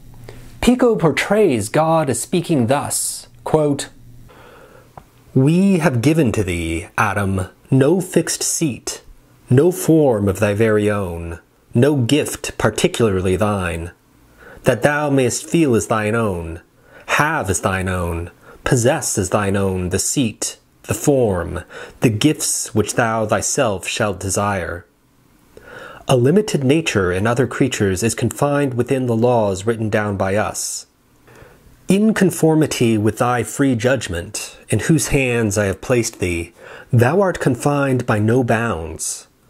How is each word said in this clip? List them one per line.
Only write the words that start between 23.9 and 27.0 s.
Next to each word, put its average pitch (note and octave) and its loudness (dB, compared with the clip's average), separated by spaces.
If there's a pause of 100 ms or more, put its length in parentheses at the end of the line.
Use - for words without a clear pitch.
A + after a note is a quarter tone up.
desire. F#2+ -4 (1200)
A C3+ 4
limited D#3 2
nature B2+ 0